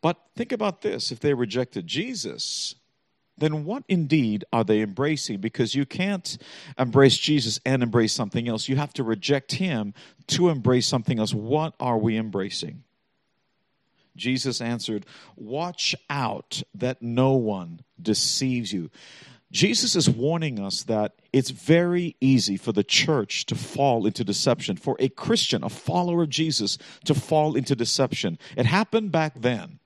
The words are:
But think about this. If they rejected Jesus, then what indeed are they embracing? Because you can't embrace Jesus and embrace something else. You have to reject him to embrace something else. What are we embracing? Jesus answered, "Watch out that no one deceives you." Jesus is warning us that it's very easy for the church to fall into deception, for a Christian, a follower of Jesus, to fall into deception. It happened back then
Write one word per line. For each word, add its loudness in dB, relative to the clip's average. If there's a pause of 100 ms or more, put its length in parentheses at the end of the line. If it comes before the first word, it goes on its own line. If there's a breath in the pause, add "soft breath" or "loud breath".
But 0 (160)
think -6
about -4
this. -4
If -12
they 2
rejected -4
Jesus, -8 (640)
then -2
what -6
indeed 2
are 2
they 4
embracing? -2
Because -2
you 2
can't -4 (420 loud breath)
embrace 8
Jesus 0
and 2
embrace 2
something -4
else. -4
You 0
have -4
to -4
reject 0
him -2 (340 loud breath)
to 2
embrace 4
something 0
else. 0
What -2
are 0
we 2
embracing? -6 (1300)
Jesus -2
answered, -6 (300 loud breath)
"Watch -6 (140)
out -4 (100)
that -4
no 4
one -2 (200)
deceives 0
you." -4 (600 loud breath)
Jesus 2
is 4
warning 0
us -6
that -2 (160)
it's 2
very 2
easy 4
for -4
the 2
church 0
to -4
fall 0
into -2
deception, 0
for -4
a 2
Christian, 0
a -4
follower 0
of -2
Jesus, -2 (280 loud breath)
to 2
fall 2
into 0
deception. -2 (200 loud breath)
It 2
happened 2
back 0
then -4